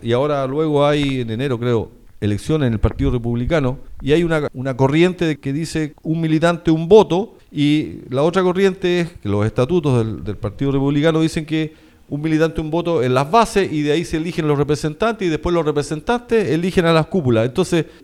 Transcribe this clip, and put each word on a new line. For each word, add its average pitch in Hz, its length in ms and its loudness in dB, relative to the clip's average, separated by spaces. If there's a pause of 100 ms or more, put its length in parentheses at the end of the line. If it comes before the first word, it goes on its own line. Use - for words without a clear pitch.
y 117 120 -2
ahora 139 340 0
luego 147 400 0
hay, 143 340 0
en 117 100 -6
enero 120 300 -4
creo, 120 300 0 (280)
elecciones 123 500 0
en 117 40 0
el 107 80 -2
Partido 131 300 0
Republicano, 123 720 -2 (200)
y 131 120 0
hay 170 120 4
una, 156 300 0
una 135 200 -6
corriente 156 640 2
que 139 140 -6
dice 156 400 -4 (100)
un 165 200 -2
militante, 165 480 2
un 160 180 2
voto, 190 480 4 (140)
y 147 480 0 (100)
la 127 140 0
otra 175 200 2
corriente 185 580 2
es 170 80 -2 (120)
que - 80 -8
los 104 160 2
estatutos 135 540 2
del, 107 260 -4
del 98 140 -6
Partido 135 340 -4
Republicano 147 480 2
dicen 160 240 -2
que 156 480 -6 (160)
un 147 120 -8
militante, 160 400 0
un 156 100 -6
voto 165 320 0
en 127 120 2
las 147 160 0
bases, 202 420 2
y 151 80 -2
de 147 120 0
ahí 165 120 0
se - 140 -4
eligen 165 280 -4
los 147 120 2
representantes, 156 680 -2
y 170 40 0
después 160 240 -2
los 170 100 2
representantes 160 840 -2
eligen 175 340 0
a 165 80 4
las 160 140 2
cúpulas. 123 400 2
Entonces, 175 400 -2 (180)